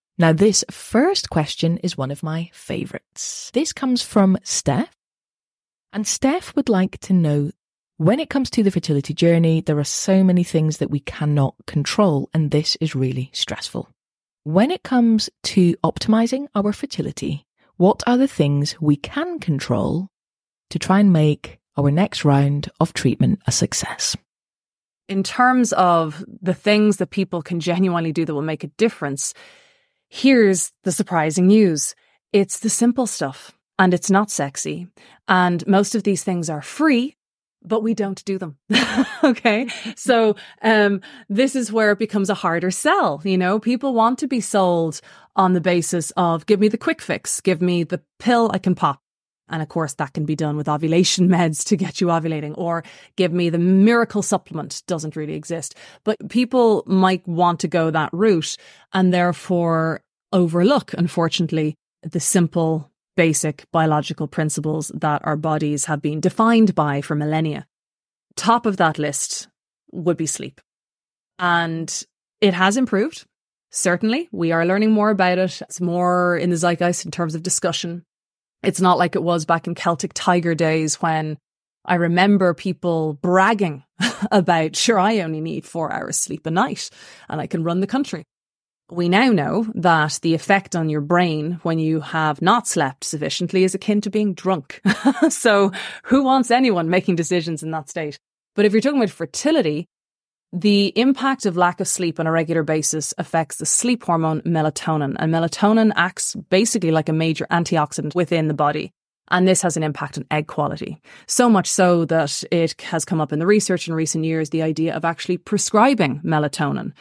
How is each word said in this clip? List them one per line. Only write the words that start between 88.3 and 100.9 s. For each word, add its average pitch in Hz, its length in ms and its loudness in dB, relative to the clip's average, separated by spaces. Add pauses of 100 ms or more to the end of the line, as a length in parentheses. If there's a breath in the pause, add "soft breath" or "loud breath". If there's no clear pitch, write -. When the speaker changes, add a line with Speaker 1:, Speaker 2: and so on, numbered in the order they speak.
Speaker 2:
We 175 200 -2
now 233 220 4
know 170 420 0
that 160 480 2
the 165 120 2
effect 190 420 0
on 160 120 -2
your 151 140 -2
brain 165 600 0
when 165 160 0
you 160 220 0
have 151 400 -2
not 214 260 2
slept 135 380 -2
sufficiently 160 600 -2
is 185 100 0
akin 208 260 0
to 208 100 -4
being 208 220 0
drunk. 175 480 -4 (240)
<laughs> 285 260 2
So 202 420 2 (320 loud breath)
who 269 180 4
wants 262 280 2
anyone 226 380 2
making 180 280 2
decisions 165 460 -2
in 160 100 -8
that 160 160 -8
state? 151 300 -10 (360)
But 208 120 4
if 196 60 2
you're 214 100 4
talking 277 180 2
about 202 100 2
fertility, 165 760 -2 (640)
the 202 440 2